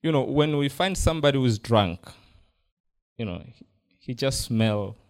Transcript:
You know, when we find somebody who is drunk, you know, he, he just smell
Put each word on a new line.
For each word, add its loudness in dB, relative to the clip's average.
You 0
know, 2
when 2
we 0
find -2
somebody 2
who 2
is 2
drunk, 2
you -8
know, -8
he, -20
he -10
just -2
smell 0